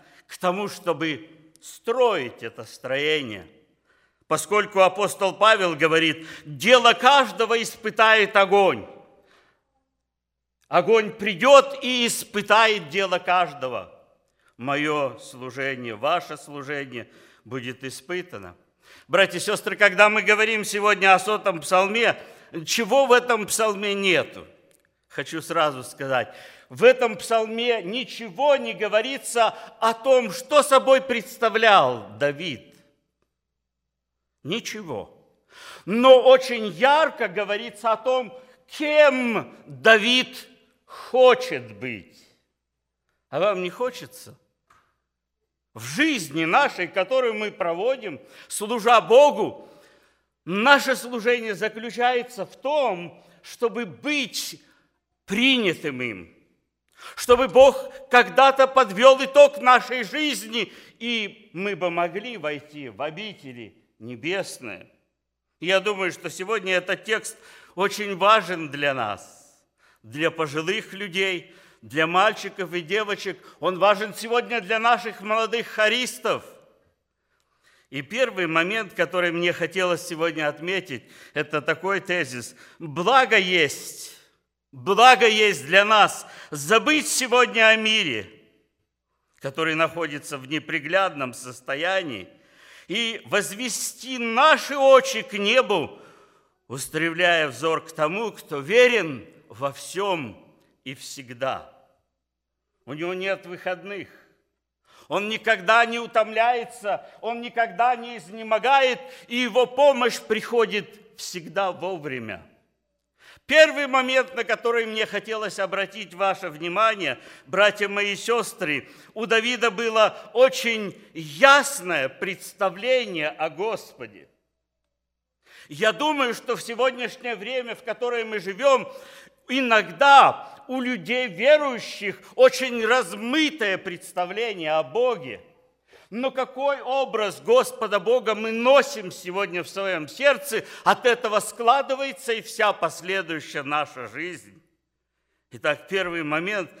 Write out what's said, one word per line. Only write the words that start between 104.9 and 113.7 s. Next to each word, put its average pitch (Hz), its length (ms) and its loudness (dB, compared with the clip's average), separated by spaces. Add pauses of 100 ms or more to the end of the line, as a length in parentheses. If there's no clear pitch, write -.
Он 196 220 -4
никогда 220 580 2
не 233 140 -6
утомляется, 220 1080 -2 (140)
он 233 200 -8
никогда 226 540 -2
не 240 220 -10
изнемогает, 220 800 0 (300)
и 240 80 -6
его 240 300 2
помощь 254 520 4
приходит 220 800 -4 (160)
всегда 180 540 -6
вовремя. 135 720 -10 (1040)
Первый 294 400 4